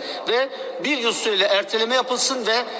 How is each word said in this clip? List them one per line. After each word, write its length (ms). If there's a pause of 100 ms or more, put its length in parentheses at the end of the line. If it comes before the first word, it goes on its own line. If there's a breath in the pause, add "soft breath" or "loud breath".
(280 loud breath)
ve 220 (340 loud breath)
bir 140
yıl 140
süreyle 340
erteleme 500
yapılsın 520
ve 160 (160 loud breath)